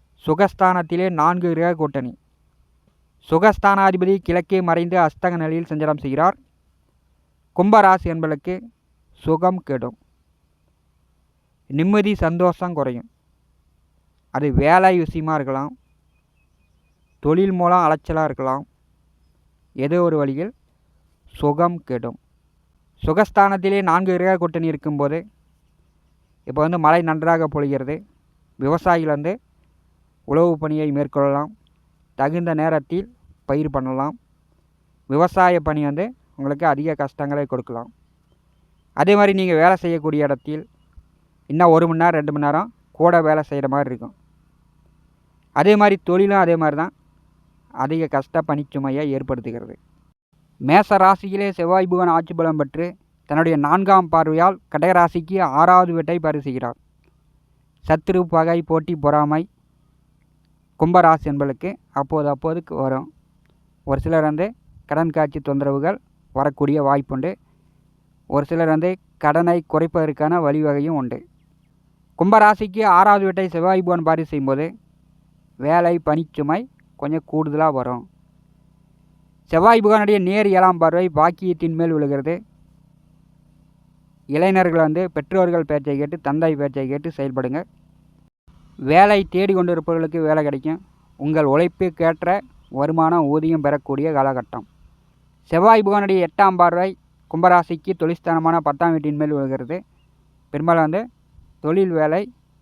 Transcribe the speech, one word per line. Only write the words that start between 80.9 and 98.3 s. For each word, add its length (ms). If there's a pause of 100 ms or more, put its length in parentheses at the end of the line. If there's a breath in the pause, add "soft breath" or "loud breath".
பாக்கியத்தின் 600
மேல் 160
விழுகிறது. 400 (1900)
இளைஞர்கள் 580
வந்து 160 (120)
பெற்றோர்கள் 560
பேச்சை 260
கேட்டு, 200 (100)
தந்தை 300
பேச்சை 320
கேட்டு 280
செயல்படுங்க. 440 (1160)
வேலை 400 (140)
தேடி 220
கொண்டிருப்பவர்களுக்கு 640
வேலை 240
கிடைக்கும். 340 (420)
உங்கள் 300
உழைப்புக்கேற்ற 760 (440)
வருமானம், 600
ஊதியம் 340
பெறக்கூடிய 460
காலகட்டம். 520 (880)
செவ்வாய் 340
பகவானுடைய 420
எட்டாம் 340
பார்வை 280 (420)
கும்பராசிக்கு 720
தொழில்ஸ்தானமான 600